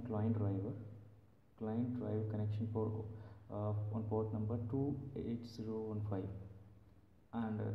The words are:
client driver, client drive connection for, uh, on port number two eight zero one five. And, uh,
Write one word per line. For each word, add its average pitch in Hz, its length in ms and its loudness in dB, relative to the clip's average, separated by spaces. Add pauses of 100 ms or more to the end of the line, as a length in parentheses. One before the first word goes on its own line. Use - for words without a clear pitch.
client 107 320 4
driver, 98 360 2 (840)
client 120 400 0
drive 107 320 0
connection 107 440 0
for, 107 320 2 (440)
uh, 104 220 0 (240)
on 110 140 0
port 110 240 2
number 107 260 2 (100)
two 139 300 2 (160)
eight - 320 -2
zero 110 320 -4
one 107 300 -2
five. 98 180 0 (1040)
And, 107 300 0
uh, - 20 2 (120)